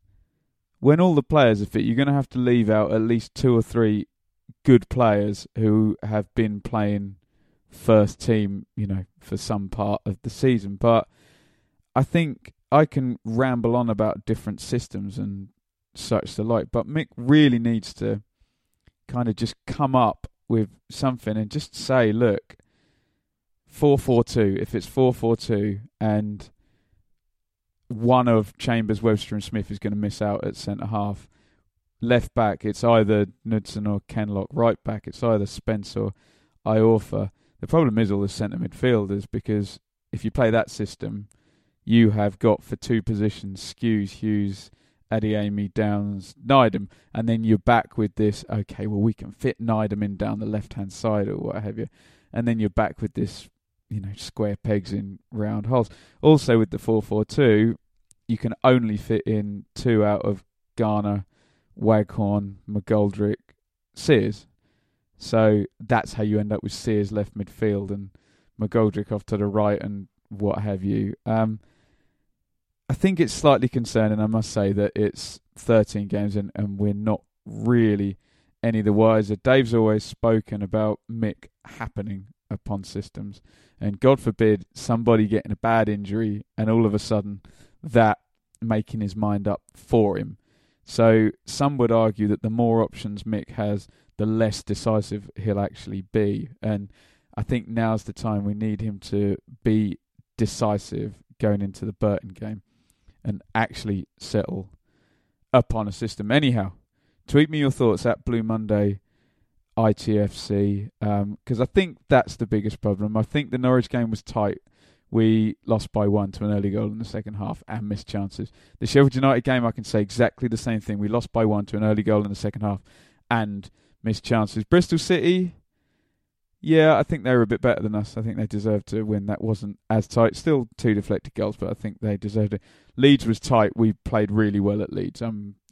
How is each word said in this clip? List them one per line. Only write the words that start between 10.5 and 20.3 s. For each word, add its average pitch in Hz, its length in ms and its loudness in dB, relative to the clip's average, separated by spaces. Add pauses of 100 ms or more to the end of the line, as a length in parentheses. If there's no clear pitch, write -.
But 117 320 2 (840)
I 131 80 2
think - 520 -2 (160)
I 151 160 6
can 127 380 -2
ramble 120 520 0
on 120 140 0
about 107 340 -2
different 110 360 -6
systems 104 580 -6
and 98 300 -10 (460)
such - 420 -4
the 104 80 -4
like, 113 260 -2
but - 160 -2
Mick 151 300 -6
really 131 420 6
needs 117 360 -4
to 107 280 -4 (840)
kind 123 200 -2
of 107 80 0
just 113 180 -4 (120)
come 131 280 -2
up 120 320 2 (220)